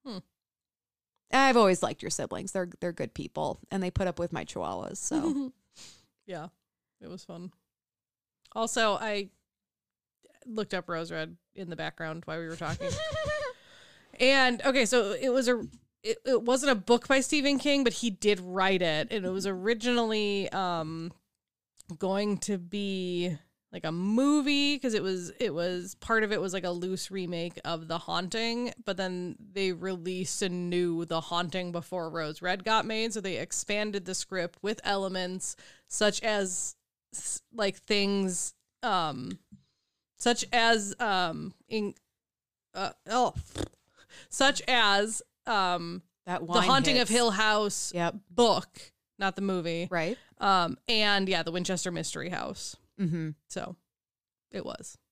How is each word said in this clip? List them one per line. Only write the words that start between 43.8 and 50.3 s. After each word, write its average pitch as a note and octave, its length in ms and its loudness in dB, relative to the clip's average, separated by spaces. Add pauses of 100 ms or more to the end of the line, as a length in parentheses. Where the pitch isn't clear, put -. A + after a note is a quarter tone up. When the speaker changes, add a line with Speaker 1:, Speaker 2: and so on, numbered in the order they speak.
Speaker 1:
such C#4 380 2
as, A3 540 4 (240)
um, F3+ 560 0 (240)
Speaker 2:
That F3+ 160 -4
Speaker 1:
The F3 40 -6
Speaker 2:
wine E3+ 220 4
Speaker 1:
Haunting C4+ 320 6
of B3 80 2
Speaker 2:
hits. - 40 -2
Speaker 1:
Hill A#3 200 4
House G#3+ 600 2
Speaker 2:
Yep. E3+ 220 0 (140)
Speaker 1:
book, - 600 2 (260)
not G3 180 0
the F#3+ 60 -6
movie. F3 480 -2
Speaker 2:
Right. F3 280 -2 (200)